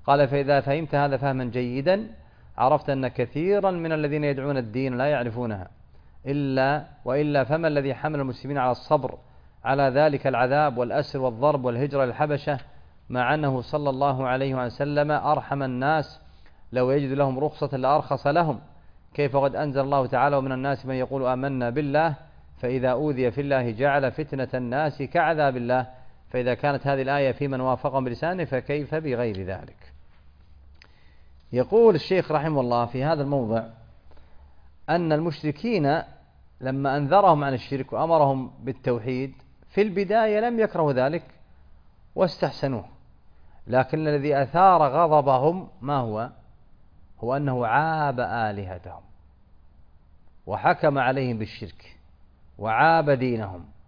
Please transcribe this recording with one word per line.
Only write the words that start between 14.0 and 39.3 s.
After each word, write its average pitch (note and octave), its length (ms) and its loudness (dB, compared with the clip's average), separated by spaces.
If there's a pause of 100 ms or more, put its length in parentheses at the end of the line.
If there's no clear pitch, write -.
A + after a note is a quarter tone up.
عليه C3 280 0
وسلم C#3+ 560 -2
أرحم C#3 520 0
الناس، C3+ 580 -2 (500)
لو B2+ 200 2
يجد C#3 200 0
لهم C3+ 280 0
رخصة C#3+ 380 -4
لأرخص C#3 500 0
لهم؟ D3+ 320 2 (540)
كيف C#3 240 0
قد C3+ 180 2
أنزل C3+ 260 -2
الله C#3 240 0
تعالى: C3 300 2
"ومن C3+ 160 0
الناس C3 340 -4
من C3 100 -4
يقول B2+ 300 -2
آمنا B2+ 440 -2
بالله D3 460 0 (420)
فإذا B2+ 340 0
أوذي B2+ 400 0
في C3+ 100 -6
الله C3 300 0
جعل C3+ 400 2
فتنة C3+ 420 -6
الناس C3 480 -2
كعذاب C#3+ 560 0
الله"؟ B2 300 0 (420)
فإذا B2 240 0
كانت C#3 340 -2
هذه C#3 140 0
الآية C3+ 300 0
في C#3+ 160 -4
من C3 140 -2
وافقهم C3 420 -2
بلسانه، D#3 420 -4
فكيف C3+ 500 -4
بغير A#2+ 480 -4
ذلك؟ - 500 -12 (1600)
يقول F#3+ 420 6
الشيخ E3 360 0
رحمه D3+ 300 0
الله A#2+ 240 0
في B2+ 180 -4
هذا D3+ 180 0
الموضع B2 420 0 (1300)
أن E3 220 0
المشركين D#3 920 0 (600)
لما C3+ 360 -2
أنذرهم D3+ 460 6
عن C#3 100 -2
الشرك C3 400 -6
وأمرهم C#3 580 2 (120)
بالتوحيد B2+ 680 -4 (360)